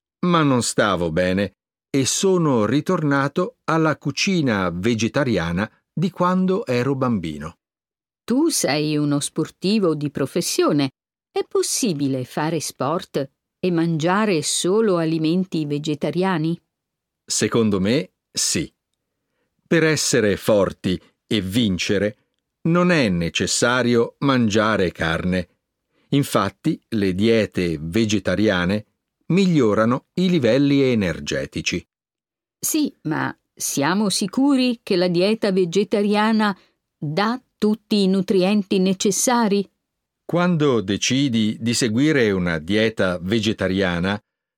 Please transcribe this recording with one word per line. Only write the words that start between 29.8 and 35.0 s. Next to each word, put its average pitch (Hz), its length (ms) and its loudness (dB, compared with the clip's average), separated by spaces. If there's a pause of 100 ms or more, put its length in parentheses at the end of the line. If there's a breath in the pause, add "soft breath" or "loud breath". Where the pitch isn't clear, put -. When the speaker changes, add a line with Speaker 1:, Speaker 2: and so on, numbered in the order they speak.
Speaker 1:
i 185 120 0
livelli 139 540 2
energetici. 82 1000 -2 (800)
Speaker 2:
Sì, - 340 -2 (100)
ma 139 300 -2 (200)
siamo 180 560 -2
sicuri 254 720 0
che 196 140 -2
la 180 120 2